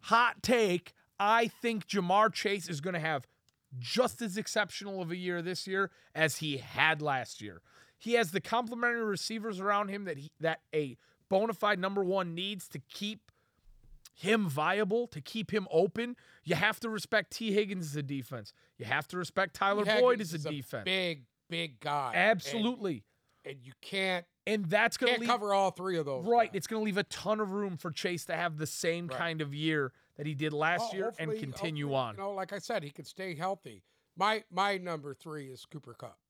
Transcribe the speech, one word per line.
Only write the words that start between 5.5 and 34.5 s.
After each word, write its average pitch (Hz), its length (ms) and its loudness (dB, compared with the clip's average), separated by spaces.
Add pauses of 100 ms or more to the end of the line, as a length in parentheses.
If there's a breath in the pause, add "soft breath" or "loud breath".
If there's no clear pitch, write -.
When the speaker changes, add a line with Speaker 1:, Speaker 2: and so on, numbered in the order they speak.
Speaker 1:
year 190 240 0 (240 soft breath)
as 156 220 2
he 147 200 -2
had 143 440 2
last 135 400 -2
year. 95 200 -12 (360 soft breath)
He 226 160 -4
has 226 180 4
the 185 100 0
complimentary 233 600 0
receivers 214 560 -4
around 202 300 2
him 202 160 -6
that 160 120 -4
he, 143 220 -14
that 160 220 0 (120)
a 147 240 0 (320 soft breath)
bona 208 240 2
fide 208 240 2
number 196 260 0
one 185 300 0
needs 190 360 -6
to 156 100 -10 (100)
keep 214 420 -8 (840)
him 208 340 2
viable, 190 580 2
to 151 140 -12
keep - 320 -6
him 202 160 0
open. 214 460 2 (280 soft breath)
You 165 120 0
have 208 240 2
to 233 100 -4
respect 208 420 -2
T 226 200 -4
Higgins 196 360 0
as 143 80 -6
a 151 80 -2
defense. 131 500 -8 (240 soft breath)
You 120 80 -10
have 135 240 0
to 180 80 -8
respect 185 360 0
Tyler 202 300 2
Speaker 2:
T 202 80 0
Higgins 220 100 6
Speaker 1:
Boyd 247 200 6
as 165 120 -6
a - 40 -6
Speaker 2:
is 151 80 -6
a 160 40 -4
Speaker 1:
defense. 135 360 -6
Speaker 2:
big, 180 380 0 (260)
big 165 320 -6
guy. 143 340 0
And 185 160 6
Speaker 1:
Absolutely. 208 720 0 (420)
Speaker 2:
and 139 180 -12
you 127 180 -20
can't, 190 440 -2 (220)
Speaker 1:
And 208 180 0
that's 208 320 4
gonna 247 140 4
Speaker 2:
can't 240 100 2
Speaker 1:
leave 233 80 -2
Speaker 2:
cover 208 240 2
all 196 180 6
three 180 260 -2
of 156 80 0
those 135 200 -4
Speaker 1:
Right. 226 260 4
Speaker 2:
guys. 190 60 -4
Speaker 1:
It's 175 100 -6
gonna 220 160 -2
leave 202 140 0
a 202 60 2
ton 214 360 -2
of 202 120 -2
room 196 260 -2
for 170 140 -6
Chase 175 340 -4
to 170 100 -4
have 165 220 -2
the 156 100 -2
same 170 400 -2
Speaker 2:
Right. 131 100 -4
Speaker 1:
kind 160 240 -2
of 143 120 -4
year 151 400 2 (240 soft breath)
that 147 80 -6
he 156 100 -2
did 151 160 0
last 156 300 2
Speaker 2:
Well, 220 140 -4
Speaker 1:
year 190 100 -2 (140)
and 160 120 -2
Speaker 2:
hopefully, 143 80 -2
Speaker 1:
continue 147 480 -4
Speaker 2:
hopefully, 135 140 2
Speaker 1:
on. 113 140 -4
Speaker 2:
you 196 60 -10
know, 196 100 -4
like 190 200 -6
I 202 80 -6
said, 202 240 -4
he 147 80 -10
could - 160 -16
stay 165 280 -8
healthy. 147 480 -6 (340)
My, 214 340 2